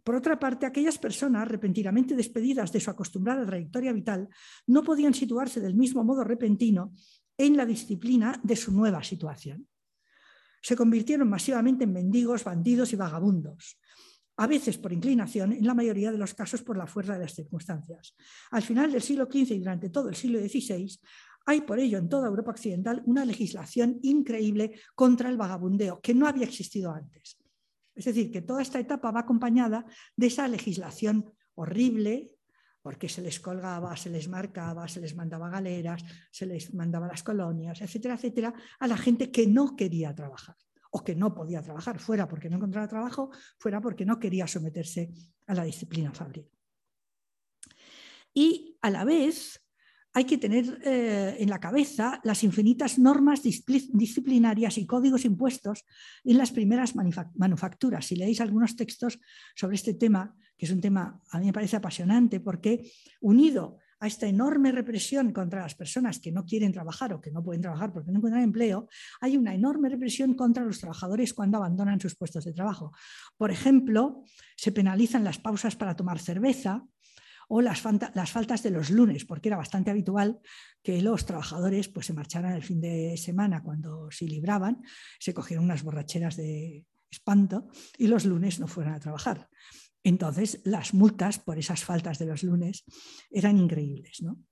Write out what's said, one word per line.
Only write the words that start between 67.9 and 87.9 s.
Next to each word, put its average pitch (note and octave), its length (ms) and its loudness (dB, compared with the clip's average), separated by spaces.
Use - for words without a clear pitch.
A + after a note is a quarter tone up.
porque E3 180 -8
no G3 60 2
encuentran A#3 260 2
empleo, A3 440 2
hay C4 160 2
una G#3+ 160 2
enorme C4+ 360 2
represión C4 440 0
contra B3 320 2
los G3 140 -4
trabajadores F#3 560 -4
cuando G#3 220 2
abandonan G3 440 0
sus - 140 -4
puestos E3 300 -8
de E3 80 -10
trabajo. E3+ 400 -6
Por G#3 140 0
ejemplo, C4 720 4
se - 140 0
penalizan G#3 520 4
las F3 140 -2
pausas A3 380 -4
para F#3 200 -4
tomar F3+ 220 -4
cerveza G#3 640 -2
o A3+ 100 4
las A#3 200 2
fanta-, G#3+ 320 0
las F3+ 180 -2
faltas A#3 300 -2
de A3 80 -2
los D#3 220 -2
lunes, G#3 340 6
porque E3+ 240 -4
era G3+ 80 0
bastante F#3+ 320 -2
habitual G3+ 500 0
que F3+ 180 0
los G#3+ 240 2
trabajadores, F#3 600 -2
pues, - 180 -10
se E3+ 80 -6
marcharan E3+ 400 -6
el E3+ 80 -4
fin E3+ 180 -4
de E3 380 -4
semana F3 460 -2
cuando D#3 480 -10
se - 140 -8
libraban, F#3 580 -2
se F3+ 140 -6
cogieron E3 320 -4
unas D#3+ 160 0
borracheras D#3 560 -6
de D#3 480 -10
espanto G3+ 580 2